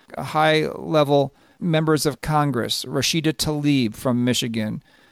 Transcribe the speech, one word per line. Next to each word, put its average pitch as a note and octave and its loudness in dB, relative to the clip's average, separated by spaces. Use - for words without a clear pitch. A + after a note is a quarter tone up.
High-level D3+ 0
members D#3 2
of C#3 -2
Congress, C#3+ 0
Rashida C#3+ 0
Tlaib C#3+ 0
from A#2+ 0
Michigan, A2+ -2